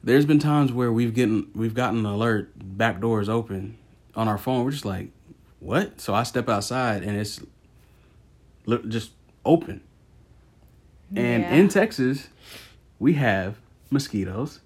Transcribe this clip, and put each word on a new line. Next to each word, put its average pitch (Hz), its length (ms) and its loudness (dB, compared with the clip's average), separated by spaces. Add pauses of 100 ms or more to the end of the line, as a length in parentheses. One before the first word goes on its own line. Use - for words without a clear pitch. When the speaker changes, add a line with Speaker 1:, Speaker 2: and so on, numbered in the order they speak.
Speaker 1:
There's 135 220 4
been 151 120 4
times 147 340 2
where 120 200 0
we've 117 220 2
getting, 110 400 0
we've 110 200 -4
gotten 117 260 -2
an 107 60 -2
alert, 104 500 -2
back 98 440 -4
door 113 200 0
is 101 80 -2
open, 110 500 -4 (360)
on 110 140 -2
our 104 100 0
phone. 127 260 -2
We're 135 60 -2
just 147 140 -8
like, 95 240 -6 (500)
"What?" 175 420 -4
So 101 140 -4
I 113 80 2
step 120 260 -4
outside, 110 540 -2
and 101 160 -4
it's 104 220 -8 (1300)
li-, 117 200 0
just 110 240 -6 (340)
open. 156 360 2 (1400)
And 120 260 2
Speaker 2:
Yeah. - 120 0
Speaker 1:
in 190 140 8
Texas, 143 600 0 (720)
we 156 140 4
have 104 420 0 (340)
mosquitoes 110 760 -4